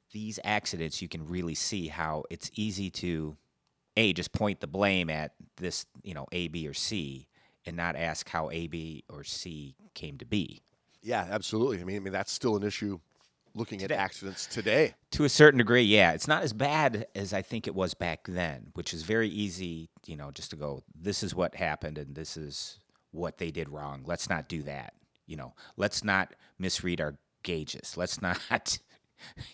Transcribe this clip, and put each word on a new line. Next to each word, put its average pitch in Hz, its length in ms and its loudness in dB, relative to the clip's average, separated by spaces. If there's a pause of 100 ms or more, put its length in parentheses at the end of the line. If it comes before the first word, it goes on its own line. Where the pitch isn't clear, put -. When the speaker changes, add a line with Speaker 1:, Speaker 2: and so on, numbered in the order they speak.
(120)
Speaker 1:
these 107 320 -8
accidents, 95 580 -2
you 87 60 -8
can 80 200 -8
really 85 280 -2
see 90 320 -2
how 78 420 -4
it's - 260 -10
easy 101 360 -2
to, 78 440 -4 (640)
A, 107 160 6
just 87 180 -4
point 104 280 0
the - 80 -8
blame 92 420 4
at 78 240 -2 (240)
this, 90 280 -4 (180)
you 90 100 -10
know, 69 180 -10
A, 87 180 0
B, 78 180 -6
or 71 60 -8
C, 69 540 -4 (380)
and 85 100 -8
not 85 200 -2
ask 78 340 -4
how 80 220 -2
A, 82 160 -4
B, 80 420 -8
or 71 140 -14
C 73 520 -10 (180)
came 71 260 -10
to - 60 -12
be. - 360 -2 (400)
Speaker 2:
Yeah, 104 280 0
absolutely. 110 500 0
I 87 40 -8
mean, 95 140 -4
I - 20 -4
mean, 95 140 -6
that's 98 180 -2
still 113 240 2
an 98 80 0
issue 101 360 -2 (540)
looking 113 300 -6
at 98 60 -2
Speaker 1:
Today. 151 60 0
Speaker 2:
accidents 95 520 -4
today. 117 480 2 (160)
Speaker 1:
To - 120 2
a 143 60 6
certain 147 300 12
degree, 120 240 8
yeah. 101 280 10
It's - 160 0
not 156 160 4
as 127 80 0
bad 131 640 2
as 98 180 -4
I 98 80 0
think 110 260 -6
it 80 80 -4
was 92 180 2
back 85 340 -4
then, 82 460 -4
which 85 200 -6
is 80 100 -8
very 110 260 2
easy, 87 600 -4 (160)
you 78 120 -10
know, 71 140 -10
just - 180 -12
to 80 80 -12
go, 71 260 -6 (100)
"This 90 300 -2
is 85 100 -4
what 87 220 0
happened 78 420 -4
and 71 180 -10
this 80 200 -10
is - 440 -10 (320)
what 82 260 -6
they 82 140 -4
did 76 180 -6
wrong. 71 360 -10
Let's 85 240 -4
not 82 200 -4
do 80 140 -4
that." 69 300 -10 (320)
You - 120 -12
know, 65 180 -12 (220)
let's 101 260 0
not 95 320 2 (240)
misread 90 400 0
our 76 160 -2 (280)
gauges. - 520 -6
Let's 90 260 -4
not, 90 160 0 (120)
<laughs> - 300 0 (760)